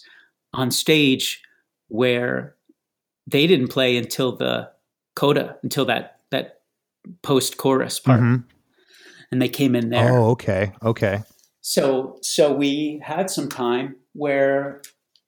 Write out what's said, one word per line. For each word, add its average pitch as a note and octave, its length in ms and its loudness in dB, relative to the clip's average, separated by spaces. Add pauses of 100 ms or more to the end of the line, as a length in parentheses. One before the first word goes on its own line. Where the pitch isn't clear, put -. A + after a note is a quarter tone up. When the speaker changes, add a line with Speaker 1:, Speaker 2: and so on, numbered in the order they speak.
(540)
Speaker 1:
on B2+ 160 -2
stage C#3+ 720 2 (460)
where B2 680 -2 (720)
they C#3+ 200 2
didn't C#3 220 4
play B2+ 280 0
until A#2+ 400 -2
the A#2+ 340 -4 (460)
coda, - 460 0
until C3+ 240 -2
that, - 340 -4 (100)
that - 300 -6 (640)
post-chorus C3+ 760 -2
part. B2 200 4
Speaker 2:
Mm-hmm. B2 220 2 (880)
Speaker 1:
And B2+ 120 0
they B2+ 60 0
came C3 280 0
in A#2 140 -2
there. A#2+ 200 4
Speaker 2:
Oh, A#2+ 200 4
okay. G2 420 0 (100)
Okay. G#2+ 380 0 (400)
Speaker 1:
So, C3+ 600 -2
so D3 300 2
we D3 520 -2
had F3+ 260 -4
some C#3+ 200 -4
time B2+ 460 -4 (180)
where C#3 680 -2 (480)